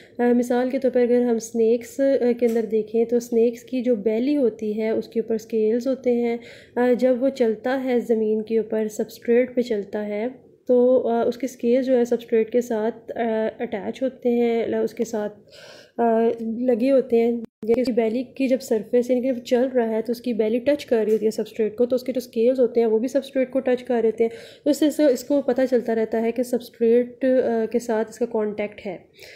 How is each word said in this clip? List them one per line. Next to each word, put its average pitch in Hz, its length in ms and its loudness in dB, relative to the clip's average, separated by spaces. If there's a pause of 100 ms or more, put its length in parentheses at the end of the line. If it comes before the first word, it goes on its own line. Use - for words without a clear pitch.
(200)
अ, 240 140 4
मिसाल 247 380 2
के 262 80 0
तौर 254 120 0
पर 247 80 2
अगर 247 220 4
हम 240 160 2
स्नेक्स, 233 640 0
अ, 262 300 4
के 240 140 0
अंदर 226 200 0
देखें, 220 400 0
तो 240 140 0
स्नेक्स 233 440 0
की 254 180 -6
जो 240 140 0
बेली 226 380 0
होती 220 400 -2
है, 220 220 -2
उसके 226 240 -6
ऊपर 220 180 -2
स्केल्स 226 500 -2
होते 254 220 -2
हैं। 240 300 0 (380)
अ, 247 160 4
जब 247 260 2
वो 269 100 2
चलता 240 420 -2
है 262 280 0
ज़मीन 220 420 0
के 226 180 -2
ऊपर, 220 280 -2
सबस्ट्रेट 240 680 0
पे 254 60 0
चलता 208 380 -4
है, 208 460 -8 (220)
तो, 247 320 4
अ, 233 280 0
उसके 240 200 -4
स्केल्स 240 380 0
जो 262 80 2
है 240 120 4
सबस्ट्रेट 233 440 0
के 240 120 0
साथ, 226 300 -2 (200)
अ, 220 500 -2
अटैच 233 420 -8
होते 254 260 -2
हैं, 233 380 0
ल-, 220 80 -2
उसके 220 300 -2
साथ, 208 240 -4 (680)
अ, 226 320 4 (100)
लगे 240 480 0
होते 247 280 2
हैं। 233 260 0 (220)
जैसे 233 160 2
उसकी 247 120 0
बेली 226 300 0
की 262 240 -4
जब 247 120 2
सरफेस, 240 520 0
यानी 254 100 2
कि 247 60 -2
जब 240 160 -2
चल 247 220 2
रहा 254 220 0
है, 220 140 -2
तो 233 100 -4
उसकी 240 220 -4
बेली 220 260 0
टच 285 240 0
कर 226 200 0
रही 214 80 0
होती 208 140 2
है 220 60 2
सबस्ट्रेट 214 460 -4
को, 240 80 2
तो 247 100 0
उसके 247 160 -4
जो 247 100 -4
स्केल्स 240 380 0
होते 240 200 2
हैं, 233 80 4
वो 220 120 2
भी 240 80 -4
सबस्ट्रेट 262 440 -2
को 269 80 0
टच 247 220 -2
कर 247 120 -4
रहे 226 180 2
होते 220 120 0
हैं। 226 80 -2 (340)
तो 294 60 2
इससे, 302 160 2
इससे 302 220 2
इसको 269 320 0
पता 262 240 0
चलता 233 280 0
रहता 220 240 -2
है 226 140 -2
कि 247 120 -2
सबस्ट्रेट, 240 840 0
अ, 233 460 2
के 240 80 0
साथ 220 300 -2
इसका 240 160 -6
कॉन्टैक्ट 214 560 -4
है। - 280 -12 (260)